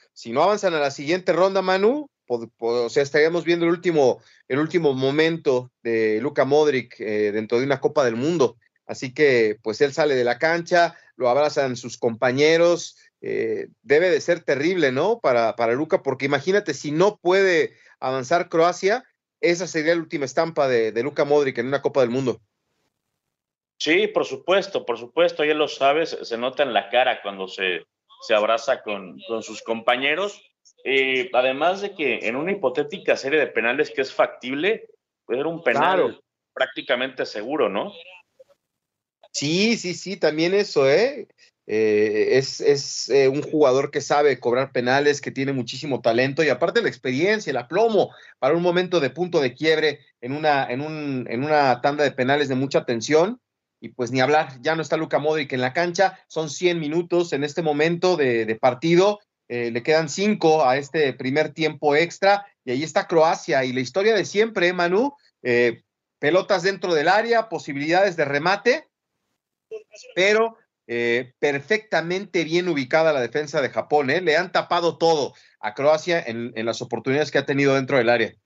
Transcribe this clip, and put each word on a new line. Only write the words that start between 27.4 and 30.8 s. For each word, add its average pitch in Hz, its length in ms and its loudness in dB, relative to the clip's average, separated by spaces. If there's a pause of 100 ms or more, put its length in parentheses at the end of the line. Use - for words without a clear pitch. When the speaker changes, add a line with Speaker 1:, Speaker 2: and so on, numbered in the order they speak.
Speaker 2:
se, 92 360 -4 (360)
se - 140 -2
abraza 113 480 0
con, 98 440 -10
con 113 160 -6
sus 113 200 -14
compañeros. 135 800 -2 (420)